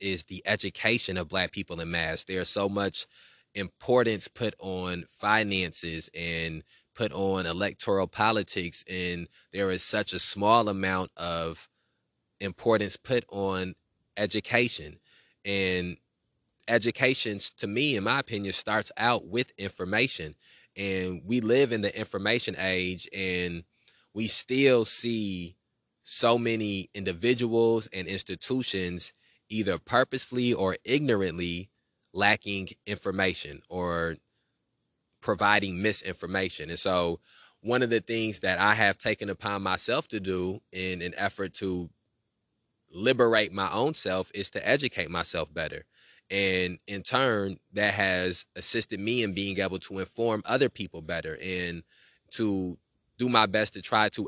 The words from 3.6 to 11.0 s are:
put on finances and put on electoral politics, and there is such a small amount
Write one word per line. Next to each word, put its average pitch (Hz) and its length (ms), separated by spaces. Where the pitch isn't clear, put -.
put - 320
on 90 480
finances 92 1080
and 82 480
put - 180
on 95 320
electoral 95 600
politics, 104 840
and 90 380
there 98 160
is 90 140
such - 280
a 92 80
small 107 500
amount 95 460